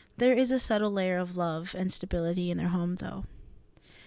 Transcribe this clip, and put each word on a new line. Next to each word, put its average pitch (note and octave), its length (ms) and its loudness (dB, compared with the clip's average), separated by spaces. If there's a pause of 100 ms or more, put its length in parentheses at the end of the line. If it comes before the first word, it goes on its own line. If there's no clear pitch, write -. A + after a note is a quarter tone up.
(180)
There B3 160 6
is B3 180 4
a C4 80 4
subtle G#3+ 320 2
layer F#3 260 0
of F3+ 200 -4
love E3+ 400 -2
and F#3 120 0
stability F3 600 -2
in F3 60 0
their E3+ 100 0
home, F3 280 0
though. F#3+ 280 -8 (840)